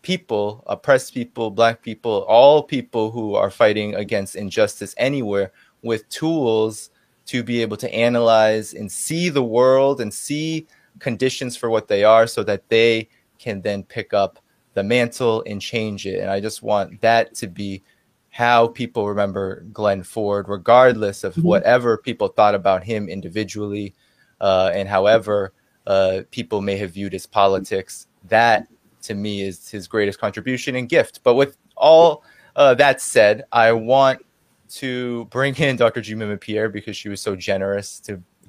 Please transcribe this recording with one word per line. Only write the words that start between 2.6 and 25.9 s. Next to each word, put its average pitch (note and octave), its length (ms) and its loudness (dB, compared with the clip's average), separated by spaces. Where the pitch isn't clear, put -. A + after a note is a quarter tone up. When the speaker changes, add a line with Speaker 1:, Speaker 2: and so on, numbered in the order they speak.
Speaker 1:
people A#2 500 -4
who A2 240 -8
are G2+ 140 2
fighting G#2 460 0
against G2+ 400 -6
injustice G2+ 640 -4
anywhere, A2 540 -2
with A2+ 280 -6
tools A2+ 800 -2
to B2 180 -6
be A#2 180 -4
able G#2+ 160 -6
to - 160 -8
analyze A2+ 800 2
and G#2 180 -12
see E3+ 380 -4
the C#3 140 -2
world C3 580 2
and G#2 120 -6
see D#3 540 -8
conditions B2+ 560 -4
for A#2 140 -6
what A2 180 -2
they G2+ 160 2
are, A2+ 240 8
so A2+ 160 -6
that G2+ 260 -4
they A2+ 380 2
can G2+ 220 -8
then G2+ 220 -6
pick - 300 -10
up G2 260 0
the G2 100 -4
mantle A#2 640 0
and G2+ 140 -10
change G#2+ 440 -8
it. F#2+ 140 -6
And F#2+ 100 -6
I G2+ 120 -4
just G#2+ 200 -10
want G#2 400 -4
that A#2 340 2
to A2 120 -12
be F#2+ 340 -10
how A#2+ 360 2
people A#2 400 -6
remember G2 540 -6
Glenn G2+ 320 -2
Ford, G2+ 460 -6
regardless G#2+ 760 4
of F#2+ 100 -8
Speaker 2:
Mm-hmm. E3 140 -2
Speaker 1:
whatever A2+ 500 2
people G#2+ 300 -6
thought G#2 260 4
about F#2+ 300 0
him G#2 240 -6
individually, G2+ 880 -8
uh, F#2+ 320 2
and G2 160 -4
however, G2+ 640 0
uh, F#2+ 340 0